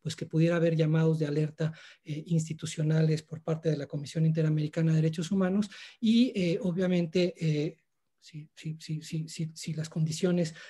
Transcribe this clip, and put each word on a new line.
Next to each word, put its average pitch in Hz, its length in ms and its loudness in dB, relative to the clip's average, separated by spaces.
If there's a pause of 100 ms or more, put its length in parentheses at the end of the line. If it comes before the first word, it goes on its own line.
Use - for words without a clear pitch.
pues 160 160 -8
que 160 100 -8
pudiera 165 300 2
haber 165 180 2
llamados 160 440 4
de 156 80 0
alerta, 151 460 -2 (300)
eh, 156 240 -8
institucionales 156 960 0
por - 200 -14
parte 160 260 -2
de 151 80 2
la 143 100 -6
Comisión 151 380 -2
Interamericana 156 680 2
de 156 100 4
Derechos 160 280 0
Humanos 196 380 2 (320)
y, 233 340 4
eh, 185 280 0
obviamente, 180 760 0
eh, 156 380 0 (460)
si, 151 320 -18
si, 160 240 -10
si, 156 220 -8
si, 160 300 -6
si, 160 240 -6
si - 180 -8
las 156 160 -6
condiciones 170 640 0 (160)